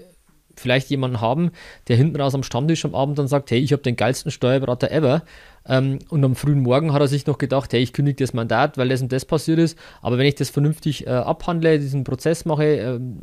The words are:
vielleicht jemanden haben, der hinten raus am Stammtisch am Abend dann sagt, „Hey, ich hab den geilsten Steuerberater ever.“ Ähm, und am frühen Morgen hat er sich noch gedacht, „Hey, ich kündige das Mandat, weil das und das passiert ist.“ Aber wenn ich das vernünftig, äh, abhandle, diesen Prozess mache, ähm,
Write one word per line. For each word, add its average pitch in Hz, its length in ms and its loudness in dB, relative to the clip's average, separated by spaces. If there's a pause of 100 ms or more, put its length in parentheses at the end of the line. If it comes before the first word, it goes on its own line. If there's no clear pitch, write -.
(560)
vielleicht 127 340 0
jemanden 127 320 -2
haben, 151 300 0 (360)
der 120 100 4
hinten 147 220 2
raus 139 140 0
am 135 100 -2
Stammtisch 151 420 -2
am 147 100 -6
Abend 139 240 0
dann 139 80 0
sagt, 139 240 -2
„Hey, 117 80 4
ich 143 140 2
hab 139 100 0
den 120 140 0
geilsten 127 340 -2
Steuerberater 127 580 0
ever.“ 151 340 2 (440)
Ähm, 135 320 0 (100)
und 147 140 2
am 131 120 2
frühen 143 260 2
Morgen 139 320 2
hat 143 80 2
er 143 80 4
sich 139 180 -2
noch 143 100 -2
gedacht, 131 360 -2
„Hey, 120 100 2
ich 120 100 -2
kündige 139 300 0
das 123 100 -2
Mandat, 120 440 0
weil 127 120 0
das 131 120 0
und 123 100 -4
das 131 140 -2
passiert 160 340 0
ist.“ 165 180 2 (240)
Aber 123 160 -2
wenn 131 80 2
ich 143 100 4
das 139 140 -4
vernünftig, 147 560 -2
äh, - 60 -6
abhandle, 160 640 0
diesen 139 280 -4
Prozess 156 400 -2
mache, 156 180 0
ähm, 127 600 -2